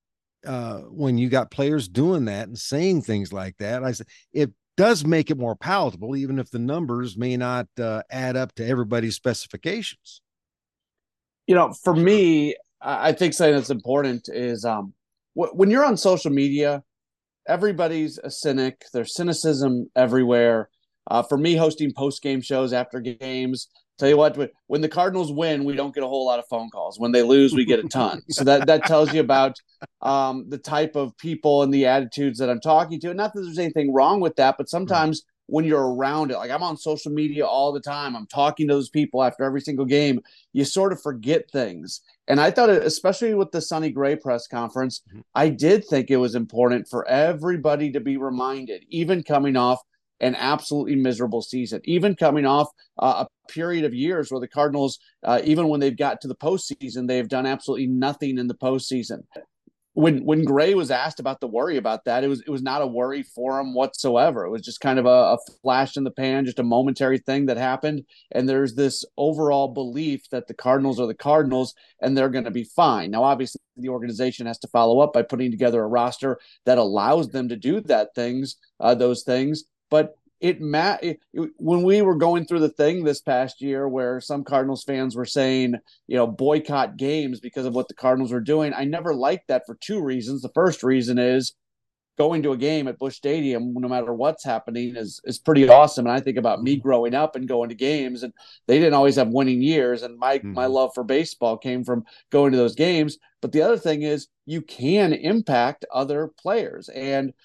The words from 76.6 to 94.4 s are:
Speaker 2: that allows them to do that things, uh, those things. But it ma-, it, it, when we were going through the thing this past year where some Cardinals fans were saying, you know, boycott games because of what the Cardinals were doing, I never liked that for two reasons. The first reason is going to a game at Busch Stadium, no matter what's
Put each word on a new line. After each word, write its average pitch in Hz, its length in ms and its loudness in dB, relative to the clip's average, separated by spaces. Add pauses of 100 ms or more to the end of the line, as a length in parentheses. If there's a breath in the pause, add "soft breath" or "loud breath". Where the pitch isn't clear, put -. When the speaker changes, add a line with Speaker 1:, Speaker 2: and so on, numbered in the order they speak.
Speaker 2:
that - 120 6
allows 110 520 2
them 131 200 -4
to 117 60 -8
do 139 260 -2
that 120 340 0
things, 127 400 -4 (240)
uh, 123 160 4
those 123 260 2
things. 135 420 -2 (260)
But 156 280 2 (220)
it 175 200 0
ma-, 156 400 0
it, 165 200 -6 (120)
it, 160 240 -6
when 175 280 0
we 202 180 6
were 185 140 4
going 170 280 2
through 170 160 -2
the 156 80 4
thing 165 360 0
this 143 160 0
past 131 420 -2
year 139 260 -4
where 127 320 -4
some 143 240 -8
Cardinals 135 380 -2
fans 131 320 -4
were 123 100 -6
saying, 131 520 0 (300 soft breath)
you - 100 -2
know, - 100 4
boycott 139 720 0
games 139 420 -4
because 127 260 -8
of 123 100 -4
what 127 140 -2
the - 60 -18
Cardinals 131 380 0
were 123 80 -2
doing, 147 340 0
I 139 100 -6
never 160 300 -2
liked 139 340 -2
that 127 180 0
for 113 140 -14
two 208 220 -6
reasons. 131 400 -4
The 123 120 -10
first 170 280 2
reason 123 360 2
is 127 360 0 (640)
going 156 240 2
to 139 100 2
a 131 40 -2
game 143 320 -2
at 120 100 -8
Busch 131 180 -6
Stadium, 135 580 -2
no 127 140 -4
matter 123 240 -2
what's 139 320 -2